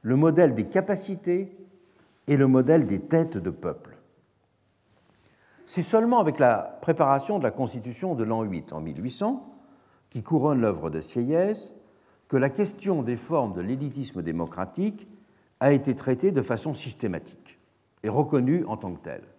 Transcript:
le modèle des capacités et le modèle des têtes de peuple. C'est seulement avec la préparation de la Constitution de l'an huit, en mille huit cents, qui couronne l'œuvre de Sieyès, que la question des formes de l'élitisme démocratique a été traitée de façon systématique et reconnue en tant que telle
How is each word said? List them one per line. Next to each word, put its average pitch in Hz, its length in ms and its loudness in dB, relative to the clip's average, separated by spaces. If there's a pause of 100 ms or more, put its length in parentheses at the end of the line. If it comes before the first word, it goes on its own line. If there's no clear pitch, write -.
le 123 120 0
modèle 156 400 6
des 110 120 -2
capacités 190 920 -4 (720)
et 143 80 4
le 135 100 6
modèle 131 400 6
des 101 140 -2
têtes 165 360 0
de 90 140 -4
peuple. - 480 -10 (1700)
C'est - 180 -4
seulement 233 380 4
avec 156 180 2
la 120 420 4
préparation 151 600 2
de - 20 -2
la 113 80 2
Constitution 123 640 -6
de 113 80 -2
l'an 113 220 -2
huit, 90 280 -8
en 78 80 -8
mille 80 220 -8
huit 127 80 -6
cents, 247 460 -6 (520)
qui 117 140 -12
couronne 143 380 2
l'œuvre 85 280 0
de 80 120 -4
Sieyès, 160 760 -2 (540)
que 139 80 -2
la 135 120 4
question 196 540 -2
des 120 140 -2
formes 117 380 -2
de 87 60 -6
l'élitisme 131 600 -6
démocratique 87 840 -6 (500)
a 143 140 4
été 135 240 2
traitée 131 340 0
de 139 120 0
façon 127 320 -4
systématique - 840 -10 (460)
et 107 40 -2
reconnue 139 580 2
en 107 100 -6
tant 90 180 -8
que 73 80 -16
telle 69 220 -12 (140)